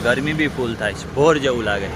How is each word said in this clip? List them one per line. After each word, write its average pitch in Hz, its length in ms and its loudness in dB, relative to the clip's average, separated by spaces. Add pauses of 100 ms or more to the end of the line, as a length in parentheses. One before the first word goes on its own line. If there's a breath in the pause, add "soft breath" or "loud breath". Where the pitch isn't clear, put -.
ગરમી 131 280 2
બી 156 140 0
ફૂલ 123 280 -2
થાય 104 180 -4
છે, - 220 -12
ભોર 151 240 6
જેવું 127 260 0
લાગે. 101 320 -2